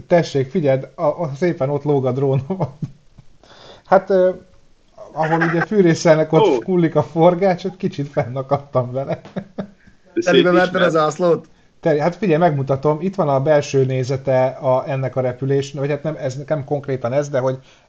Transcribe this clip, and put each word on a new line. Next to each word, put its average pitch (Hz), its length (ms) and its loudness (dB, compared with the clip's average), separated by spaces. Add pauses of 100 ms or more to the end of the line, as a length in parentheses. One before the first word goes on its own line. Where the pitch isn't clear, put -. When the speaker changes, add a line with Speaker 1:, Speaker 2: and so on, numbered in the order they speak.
Speaker 1:
tessék, 143 440 0
figyeld, 143 440 0
a, 180 100 -8
a, 156 320 -2
szépen 170 340 -2
ott 143 120 -2
lóg 143 240 0
a 123 60 0
drón. 135 360 0
<laughs> 190 200 -4 (1160)
Hát, 190 240 2
ö, 185 200 4 (840)
ahol 160 360 0
ugye 165 120 0
fűrészelnek, 160 720 4
ott 160 140 6
Speaker 2:
Ó. 135 180 2
Speaker 1:
hullik 175 300 2
a 196 80 4
forgács, 175 600 2
ott 185 120 -8
kicsit 185 320 -6
fennakadtam 131 840 -4
vele. 139 280 -6 (460)
<laughs> - 480 -20
Speaker 2:
De 170 60 -2
Speaker 3:
Telibe 175 280 4
Speaker 2:
szép 175 100 4
is, - 0 -
Speaker 3:
verted 180 160 2
a 185 40 -2
Speaker 2:
nem? 175 120 2
Speaker 3:
zászlót? 156 560 0 (340)
Speaker 1:
Teli-, 151 200 0
hát 170 160 -2
figyelj, 160 220 0
megmutatom, 147 640 0
itt 190 140 -4
van 165 140 -2
a 135 140 0
belső 143 420 2
nézete 131 600 -2
a, 131 440 -2
ennek 131 260 -4
a 131 40 -2
repülésnek, 135 640 -4
vagy 143 80 -4
hát 143 120 -4
nem, 151 160 -6
ez 139 280 -8
nem 143 180 -4
konkrétan 135 480 -4
ez, 143 160 -2
de 143 100 -2
hogy 131 200 -2 (300)